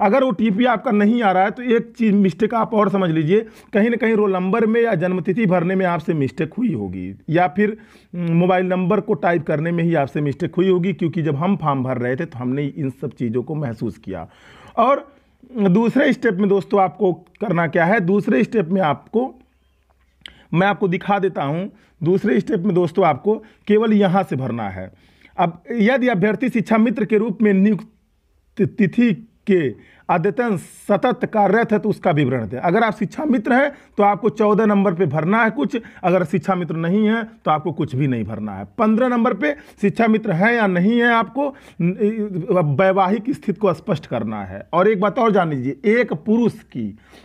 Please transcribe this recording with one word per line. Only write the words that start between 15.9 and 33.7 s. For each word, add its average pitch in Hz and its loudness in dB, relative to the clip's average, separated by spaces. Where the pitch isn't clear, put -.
स्टेप 226 0
में 190 0
दोस्तों 196 0
आपको 185 0
करना 170 -4
क्या 170 0
है, 208 2
दूसरे 202 0
स्टेप 202 -2
में 190 0
आपको, 202 -2
मैं 185 2
आपको 202 0
दिखा 185 -2
देता 190 -2
हूँ, 165 -4
दूसरे 196 2
स्टेप 208 -2
में 175 0
दोस्तों 175 0
आपको 165 0
केवल 220 4
यहाँ 196 4
से 175 -6
भरना 120 -6
है। 92 -14
अब 170 -2
यदि 240 2
अभ्यर्थी 214 0
शिक्षा 226 0
मित्र 226 0
के 214 2
रूप 208 -2
में 208 4
नियुक्त 190 2
तिथि 233 2
के 165 2
अद्यतन 202 0
सतत - -2
कार्यरत 214 2
है 208 2
तो 214 -2
उसका 180 0
विवरण 127 0
दें। 113 -8
अगर 180 0
आप 220 0
शिक्षा - -6
मित्र 254 0
हैं 277 2